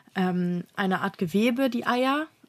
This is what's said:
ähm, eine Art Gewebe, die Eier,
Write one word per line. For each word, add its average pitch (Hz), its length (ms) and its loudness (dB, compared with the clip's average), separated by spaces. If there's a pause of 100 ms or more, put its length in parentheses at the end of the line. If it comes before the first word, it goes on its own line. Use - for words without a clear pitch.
(140)
ähm, 180 480 0 (140)
eine 190 240 0
Art - 180 -4
Gewebe, 233 500 2
die 240 160 -4
Eier, 262 440 0 (200)